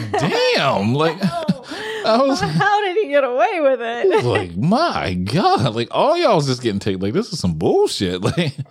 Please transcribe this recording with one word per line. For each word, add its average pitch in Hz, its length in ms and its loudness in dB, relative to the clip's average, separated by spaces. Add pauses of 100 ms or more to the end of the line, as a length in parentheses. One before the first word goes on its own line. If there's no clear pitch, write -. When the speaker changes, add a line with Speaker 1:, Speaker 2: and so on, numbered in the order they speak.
(120)
Speaker 1:
<laughs> - 80 -2
Speaker 2:
"Damn." 165 760 0
Like, 156 300 0
Speaker 1:
Oh. 254 360 -2 (460)
Speaker 2:
I 226 160 2
was 277 200 2
Speaker 1:
How 403 400 0
did 359 160 -2
he 415 100 0
get 277 160 2
away 311 380 0
with 269 200 2
it? 233 300 -2
Speaker 2:
I - 60 2
was 127 80 0
like, 90 320 -2
"My 156 560 0
God." 123 600 0
Like, 117 180 -2
all 254 260 2
y'all's 208 300 2
just 127 140 -2
getting 104 180 0
taken. 95 200 -2
Like, 101 140 -2
this 208 180 -2
is 170 80 -8
some 87 140 0
bullshit. 101 680 0
<laughs> 123 160 0
Like, 165 180 -2 (160)